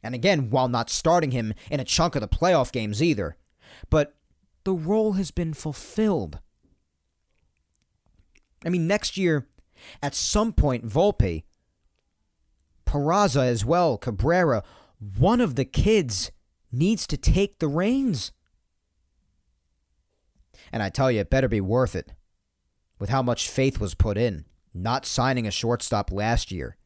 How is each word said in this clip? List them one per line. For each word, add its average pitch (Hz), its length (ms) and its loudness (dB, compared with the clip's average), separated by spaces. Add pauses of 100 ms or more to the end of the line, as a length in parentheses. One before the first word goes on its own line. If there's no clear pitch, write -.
And 117 120 -8
again, 135 360 0
while 127 180 2
not 117 220 -2
starting 160 400 2
him 113 240 -2 (160)
in 147 100 -2
a - 40 -6
chunk - 300 0
of 139 60 0
the - 80 -6
playoff 160 420 2
games 110 320 -2
either. 101 340 0 (520)
But 151 260 2 (500)
the 190 100 -2
role 202 400 0
has 190 160 0
been 165 240 -4
fulfilled. 147 840 -4 (2250)
I 165 40 -4
mean, 175 180 0
next 202 300 -2
year, 165 320 0 (540)
at 143 120 -4
some 214 380 0
point, 123 340 0
Volpe, 110 580 0 (1400)
Peraza 143 580 2
as 117 200 0
well, 156 340 2
Cabrera, 131 640 0 (560)
one 214 220 4
of 160 160 0
the 131 80 0
kids 175 680 2 (420)
needs 175 340 0
to 143 100 -4
take - 420 2
the 156 100 0
reins. 196 640 0 (2500)
And 113 100 -4
I 98 60 -2
tell 131 220 2
you, 110 100 0
it 98 100 -4
better 131 180 2
be 104 120 0
worth 113 340 0
it - 180 -8 (840)
with 101 120 -4
how 131 120 0
much 120 260 -2
faith - 300 0
was 101 160 -4
put 104 220 0
in, 104 300 -2 (260)
not 110 340 -4
signing 123 400 0
a 104 40 -2
shortstop 113 600 -2
last 107 400 -2
year. 71 360 -10